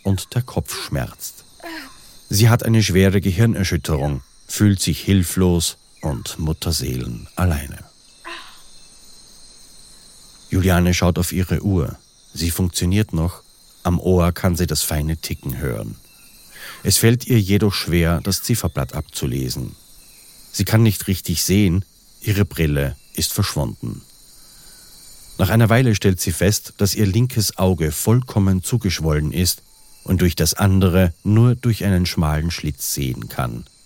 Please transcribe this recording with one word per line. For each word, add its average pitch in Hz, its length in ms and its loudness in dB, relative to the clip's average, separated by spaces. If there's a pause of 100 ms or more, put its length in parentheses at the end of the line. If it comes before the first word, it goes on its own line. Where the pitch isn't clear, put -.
und 95 320 -4
der 123 60 0
Kopf - 340 -6 (100)
schmerzt. - 600 -10 (840)
Sie 110 200 4
hat 120 140 4
eine 113 200 4
schwere 95 380 4
Gehirnerschütterung, 82 1000 0 (240)
fühlt 104 360 2
sich 82 180 -2
hilflos 92 760 2 (240)
und 69 360 -6
Mutterseelen 64 880 -4 (100)
alleine. 73 420 -2 (2750)
Juliane 90 440 2
schaut 87 240 0
auf 87 140 -2
ihre 87 320 -2
Uhr. 82 320 0 (380)
Sie 85 180 -4
funktioniert 92 600 0
noch. 82 280 -2 (420)
Am 90 160 0
Ohr 87 340 2
kann 87 240 -2
sie 87 100 0
das 76 140 -4
feine 78 340 -2
Ticken 71 440 -8
hören. 55 360 -6 (840)
Es 110 160 0
fällt 120 300 2
ihr 123 120 4
jedoch 98 340 2
schwer, 82 500 0
das 98 180 -2
Zifferblatt 80 540 -4
abzulesen. 65 800 -6 (760)
Sie - 140 -2
kann 113 160 4
nicht 107 260 2
richtig 92 360 -2
sehen, 98 420 2 (360)
ihre 101 240 0
Brille 71 500 -2 (180)
ist - 180 -4
verschwunden. 65 720 -4 (1400)
Nach - 120 0
einer 113 200 4
Weile 117 240 4
stellt 95 260 2
sie - 120 -2
fest, - 460 0
dass 101 180 0
ihr 110 100 2
linkes 110 540 0
Auge 85 320 2
vollkommen 98 720 2
zugeschwollen 80 680 -2
ist 87 300 -2 (420)
und 92 180 0
durch 87 140 2
das 80 200 0
andere 92 580 4 (100)
nur 113 320 4
durch 117 300 -2
einen 90 220 2
schmalen 76 420 0
Schlitz - 460 -6
sehen 62 340 -6
kann. 58 360 -6 (200)